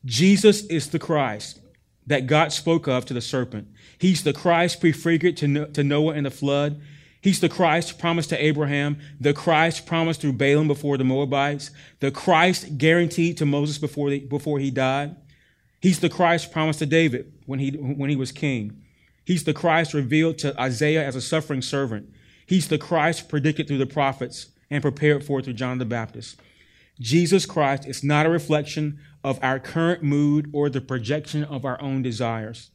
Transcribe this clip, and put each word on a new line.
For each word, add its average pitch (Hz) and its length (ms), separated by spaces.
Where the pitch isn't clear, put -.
Jesus 190 600
is 160 240
the 165 80
Christ 131 600
that 131 200
God 151 260
spoke 165 340
of 127 200
to 131 80
the 120 60
serpent. 120 460
He's 180 240
the 143 120
Christ 170 460
prefigured 165 580
to 147 100
No-, 147 180
to 147 160
Noah 147 320
in 147 100
the 135 60
flood. 143 500
He's 196 200
the 170 80
Christ 165 500
promised 165 300
to 143 140
Abraham, 147 560
the 143 140
Christ 160 540
promised 165 340
through 139 140
Balaam 143 340
before 143 300
the 131 60
Moabites, 139 680
the 139 100
Christ 165 680
guaranteed 165 600
to 156 80
Moses 147 320
before 147 320
the, 139 100
before 139 380
he 135 120
died. 135 460
He's 185 200
the 180 100
Christ 170 420
promised 156 280
to 156 60
David 151 460
when 135 120
he, 139 120
when 143 400
he 147 60
was 131 160
king. 113 500
He's 175 200
the 151 100
Christ 160 400
revealed 156 440
to 143 220
Isaiah 147 440
as 131 120
a 123 60
suffering 147 400
servant. 123 480
He's 185 220
the 156 80
Christ 160 540
predicted 151 360
through 143 120
the 131 80
prophets 135 640
and 143 120
prepared 147 420
for 139 160
through 131 140
John 127 240
the 123 80
Baptist. 113 520
Jesus 165 460
Christ 139 400
is 135 180
not 147 220
a 165 40
reflection 151 680
of 135 200
our 131 160
current 165 440
mood 147 500
or 147 160
the 131 140
projection 143 600
of 147 220
our 131 160
own 135 220
desires. 113 720